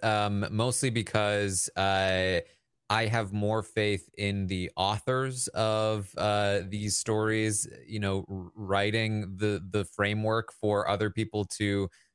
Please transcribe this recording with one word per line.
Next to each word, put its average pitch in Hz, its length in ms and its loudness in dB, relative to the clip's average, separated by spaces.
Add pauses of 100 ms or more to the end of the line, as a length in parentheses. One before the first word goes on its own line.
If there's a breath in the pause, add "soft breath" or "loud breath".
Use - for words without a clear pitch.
um, 104 480 2
mostly 120 380 2
because, 104 880 0
uh, 95 640 4 (480 soft breath)
I 110 180 2
have 107 260 0
more 104 300 0
faith 104 540 0
in 101 300 0
the 90 300 -2
authors 127 720 -2
of, 110 680 0
uh, 101 480 2
these 104 300 -4
stories, 110 720 0 (180)
you 107 140 -8
know, 98 300 0
r-, 92 260 -8
writing 107 800 0
the, 104 340 0
the 101 140 0
framework 107 720 0
for 104 340 0
other 101 220 0
people 104 340 -2 (140)
to, 101 320 0 (260 soft breath)